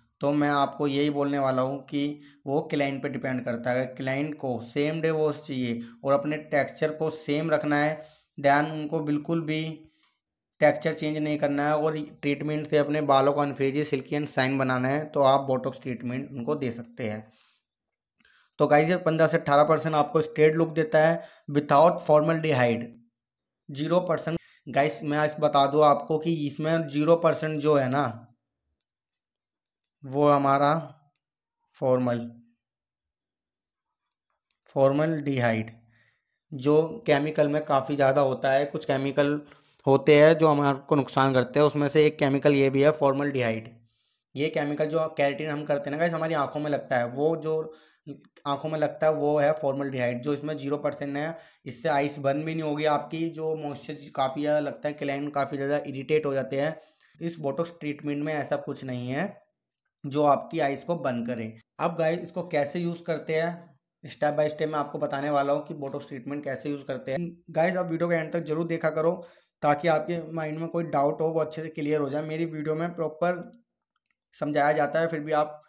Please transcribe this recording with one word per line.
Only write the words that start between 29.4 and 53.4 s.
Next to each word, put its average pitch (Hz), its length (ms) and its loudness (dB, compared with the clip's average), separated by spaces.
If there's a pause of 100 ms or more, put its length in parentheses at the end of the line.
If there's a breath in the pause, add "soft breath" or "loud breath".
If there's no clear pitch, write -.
वो 143 260 2
हमारा 139 440 4 (1040)
फॉर्मल, 127 440 2 (2500)
फॉर्मलडिहाइड 139 960 2 (800)
जो 147 300 4 (240)
केमिकल 151 420 2
में 151 160 -2
काफ़ी 139 320 0
ज़्यादा 139 260 4
होता 131 300 0
है। 143 140 4
कुछ - 180 -8
केमिकल 143 560 0 (460 soft breath)
होते 139 300 6
हैं 156 220 8
जो 160 100 6
हमारे 143 320 2
को - 160 0
नुकसान 135 380 2
करते 127 260 2
हैं, 151 60 6
उसमें 143 220 0
से 151 180 4
एक 151 120 0
केमिकल 139 360 4
ये 135 160 4
भी 135 120 2
है 151 100 6
फॉर्मलडिहाइड। 135 800 0 (600)
ये 147 160 -2
केमिकल 147 380 -2
जो 160 200 0
केराटिन 143 420 -2
हम 147 140 -6
करते 143 260 -4
हैं - 0 -
ना 151 100 -4
गाइस, 170 120 0
हमारी 160 240 -2
आँखों 143 240 -2
में 151 100 -4
लगता 135 280 -2
है, 120 100 0
वो 147 280 0
जो 156 380 -6 (720 loud breath)
आँखों 143 220 -4
में 156 100 -4
लगता 147 280 0
है 156 80 6
वो 147 240 0
है 147 140 4
फॉर्मलडिहाइड, 135 680 -2
जो 147 120 -2
इसमें 147 220 -6
ज़ीरो 139 220 -4
परसेंट 143 380 -6
है। 156 200 -6 (300 loud breath)
इससे 131 220 -6
आइस 143 300 0
बर्न 139 260 0
भी 160 100 -4
नहीं 160 80 -4
होगी 151 240 -2
आपकी, 160 440 -2
जो 156 260 -4